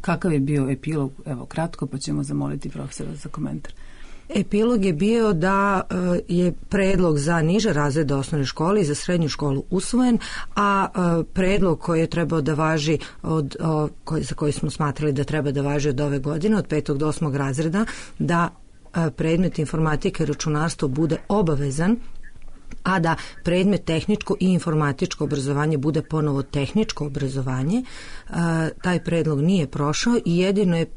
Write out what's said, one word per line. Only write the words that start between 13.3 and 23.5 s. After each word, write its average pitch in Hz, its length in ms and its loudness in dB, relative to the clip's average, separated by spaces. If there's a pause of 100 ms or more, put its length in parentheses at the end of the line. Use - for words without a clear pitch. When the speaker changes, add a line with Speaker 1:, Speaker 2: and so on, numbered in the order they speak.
Speaker 2:
o, 151 280 0 (160)
koji, 156 180 -2
za 131 120 -4
koji 147 180 0
smo 151 180 -2
smatrali 147 420 -2
da 139 120 0
treba 147 280 -2
da 139 100 0
važi 143 260 0
od 135 120 0
ove 143 180 0
godine, 165 380 0
od 180 100 0
petog 147 320 -2
do 151 100 2
osmog 147 280 -2
razreda, 156 480 0 (340)
da, 170 300 2 (460)
e, 165 160 0
predmet 165 480 0
informatika 160 640 0
i 151 40 0
računarstvo 151 640 0
bude 151 280 0 (120)
obavezan, 160 680 2 (840)
a 185 160 2
da 165 180 2 (280)
predmet 180 400 4